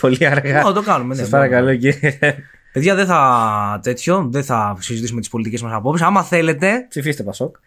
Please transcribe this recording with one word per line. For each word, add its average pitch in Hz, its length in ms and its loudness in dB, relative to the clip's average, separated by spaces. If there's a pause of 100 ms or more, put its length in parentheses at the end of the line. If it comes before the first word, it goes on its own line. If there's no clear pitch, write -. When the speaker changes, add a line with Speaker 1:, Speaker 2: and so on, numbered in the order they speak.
Speaker 1:
πολύ 131 260 2
αργά. 143 360 2
Speaker 2:
Να 196 100 2
το 208 80 0
κάνουμε, 139 340 -2
ναι, 135 60 -6
Speaker 1:
Σας 104 80 -4
Speaker 2:
μπορούμε. 139 200 4
Speaker 1:
παρακαλώ, 127 260 2
κύριε. 139 420 0 (560)
Speaker 2:
Παιδιά, 170 220 2
δεν 190 100 2
θα 113 800 2
τέτοιο, 160 480 -2
δεν 139 120 -2
θα 107 360 -2
συζητήσουμε 117 400 -6
τις 104 100 -10
πολιτικές 110 320 -6
μας 113 120 -8
απόψεις. 143 320 -2
Άμα 190 180 2
θέλετε, 170 680 0
Speaker 1:
Ψηφίστε 143 340 -6
Πασόκ. 110 320 -8 (120)